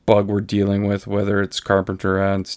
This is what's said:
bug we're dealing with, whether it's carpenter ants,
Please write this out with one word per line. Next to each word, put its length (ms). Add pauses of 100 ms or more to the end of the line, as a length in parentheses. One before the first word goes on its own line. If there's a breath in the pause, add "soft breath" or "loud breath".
bug 240
we're 140
dealing 440
with, 200
whether 340
it's 200
carpenter 640
ants, 340